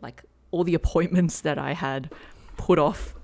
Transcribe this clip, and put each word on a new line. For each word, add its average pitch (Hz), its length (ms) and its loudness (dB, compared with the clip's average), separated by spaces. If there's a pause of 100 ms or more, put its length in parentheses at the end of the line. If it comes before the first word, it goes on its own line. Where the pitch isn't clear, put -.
like, 123 220 -18 (260)
all 175 140 0
the 170 100 2
<laughs> 165 80 0
appointments 175 600 2
that 151 140 -2
I 143 180 -6
had 135 360 -6 (460)
put 175 240 4
off - 440 0